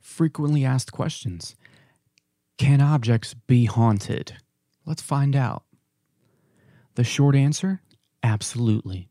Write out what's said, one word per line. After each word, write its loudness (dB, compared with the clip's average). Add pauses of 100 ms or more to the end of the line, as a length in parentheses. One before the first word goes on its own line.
Frequently -2
asked -2
questions. -8 (1040)
Can 4
objects 2
be 2
haunted? 0 (480)
Let's -8
find 0
out. -2 (1300)
The 2
short 2
answer: 0 (400)
Absolutely. -2